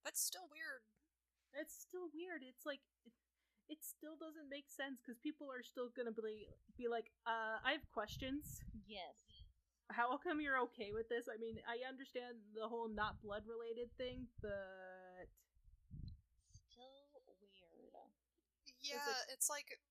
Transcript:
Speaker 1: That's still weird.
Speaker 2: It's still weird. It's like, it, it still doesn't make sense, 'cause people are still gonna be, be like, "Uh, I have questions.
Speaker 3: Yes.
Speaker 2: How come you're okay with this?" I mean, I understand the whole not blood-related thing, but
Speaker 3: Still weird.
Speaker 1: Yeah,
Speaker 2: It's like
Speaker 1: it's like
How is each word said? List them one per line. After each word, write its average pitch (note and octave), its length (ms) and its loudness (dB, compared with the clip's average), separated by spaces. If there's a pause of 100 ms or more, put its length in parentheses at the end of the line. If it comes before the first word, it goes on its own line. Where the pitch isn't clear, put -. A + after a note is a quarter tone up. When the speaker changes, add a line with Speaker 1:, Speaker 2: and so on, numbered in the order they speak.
Speaker 1:
That's - 180 2
still F4 260 0
weird. D4+ 320 -4 (720)
Speaker 2:
It's D#4 240 -2
still F4+ 380 -4
weird. E4+ 280 -2
It's B3+ 220 -12
like, C#4 160 0 (240)
it, A#3 80 -20 (560)
it D4+ 160 -6
still D#4 320 -8
doesn't D#4 320 -8
make C#4+ 220 -6
sense, C4+ 340 -2
'cause A#3 140 -6
people D4 340 -2
are B3 100 -4
still B3 280 0
gonna A#3 220 2
be, G#3+ 360 0 (300)
be A#3+ 100 4
like, A#3 240 4 (140)
"Uh, A3 360 4
I C4 100 6
have D#4+ 200 2
questions. C4 720 0 (240)
Speaker 3:
Yes. F#3 580 -10 (460)
Speaker 2:
How A#3+ 260 6
come D4+ 240 4
you're C#4 180 6 (120)
okay G#3 220 -4
with A3+ 180 0
this?" A#3+ 180 2
I A3+ 80 -2
mean, A3+ 320 -2
I A#3+ 180 0
understand B3 540 -6 (140)
the A3 140 0
whole A#3 200 0
not G#3 320 2
blood-related A3+ 760 -2
thing, B3+ 300 -2 (120)
but F#3 880 -4 (1200)
Speaker 3:
Still B3 380 -18 (840)
weird. - 200 -18 (880)
Speaker 1:
Yeah, C#4+ 180 0 (340)
Speaker 2:
It's - 180 6
like - 240 0
Speaker 1:
it's - 60 -18
like - 0 - (100)